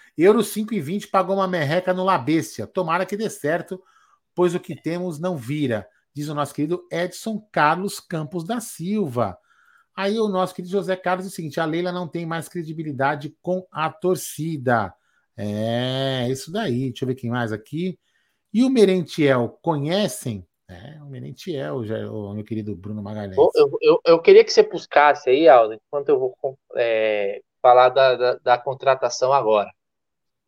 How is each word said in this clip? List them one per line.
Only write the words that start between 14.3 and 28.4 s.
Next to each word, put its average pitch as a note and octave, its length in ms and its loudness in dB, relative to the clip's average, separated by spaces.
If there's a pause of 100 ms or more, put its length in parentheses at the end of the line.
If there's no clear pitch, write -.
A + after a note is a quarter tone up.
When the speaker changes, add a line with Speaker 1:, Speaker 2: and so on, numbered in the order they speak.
Speaker 1:
É, A#2+ 960 -4
isso C3+ 240 -8
daí. C3+ 380 -4
Deixa - 140 -10
eu B2+ 40 -2
ver B2+ 60 -4
quem B2 160 -8
mais A#2+ 220 -2
aqui. D#3+ 460 -8 (540)
"E A3 100 2
o C4 80 2
Merentiel, E3 920 2
conhecem?" D3 840 -4 (220)
É, D3 340 -18
o D3 40 -20
Merentiel, C#3 760 -10
já, G#2+ 260 -6
o G#2 220 -10
meu G#2+ 120 -8
querido G#2+ 300 -8
Bruno G2+ 280 -10
Magalhães. G2+ 340 -10
Speaker 2:
Eu, D3+ 180 4
eu, C#3+ 280 2
eu, D#3+ 240 4
eu E3 160 6
queria G#3 200 10
que A3 80 -8
você A3 120 6
buscasse D3 680 2
aí, C#3+ 180 4
Aldo, A#2 280 8
enquanto C#3 340 -6
eu C#3+ 100 4
vou, B2+ 160 -2 (420)
é, A2 680 0 (180)
falar B2+ 300 8
da, C3 240 4
da, B2 220 0
da B2 220 2